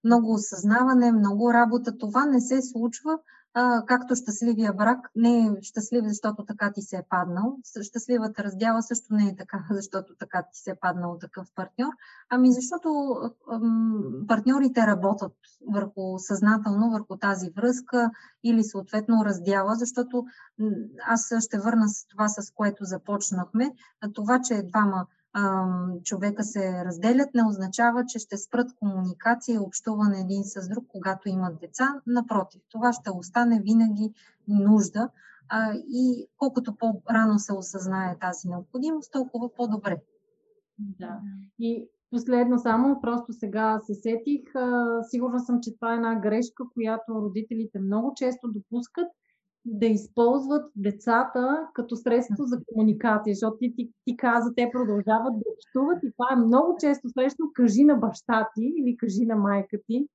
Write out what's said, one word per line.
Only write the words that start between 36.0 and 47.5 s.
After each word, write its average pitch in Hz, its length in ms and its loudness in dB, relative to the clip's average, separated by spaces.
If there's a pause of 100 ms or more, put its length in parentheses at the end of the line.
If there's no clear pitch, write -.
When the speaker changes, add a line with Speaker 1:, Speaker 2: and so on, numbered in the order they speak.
Speaker 1:
колкото 247 380 -2
по-рано 220 640 2
се 202 140 -4
осъзнае 190 680 -4
тази 180 280 -6
необходимост, 262 640 -6
толкова 247 440 -4
по-добре. 208 420 -2 (840)
Speaker 2:
Да. 190 400 -10 (400)
И 233 280 -4 (240)
последно 240 480 2
само, 247 420 2
просто 240 320 -4
сега 220 520 -2
се 208 80 -6
сетих, 233 600 -4
а, 247 300 0 (180)
сигурна 247 360 -2
съм, 240 220 0
че 220 140 -10
това 233 160 -4
е 233 40 0
една 226 240 0
грешка, 226 440 -2 (100)
която 226 420 -4
родителите 214 640 -6